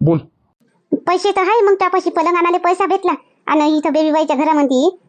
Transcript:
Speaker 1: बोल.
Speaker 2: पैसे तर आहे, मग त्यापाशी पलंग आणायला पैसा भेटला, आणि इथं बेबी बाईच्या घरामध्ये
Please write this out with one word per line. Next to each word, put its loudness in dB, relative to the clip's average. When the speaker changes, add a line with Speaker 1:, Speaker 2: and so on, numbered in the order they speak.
Speaker 1:
बोल. 0
Speaker 2:
पैसे 0
तर -2
आहे, 2
मग 4
त्यापाशी 0
पलंग -2
आणायला 0
पैसा 0
भेटला, -2
आणि 2
इथं -2
बेबी 2
बाईच्या 0
घरामध्ये 2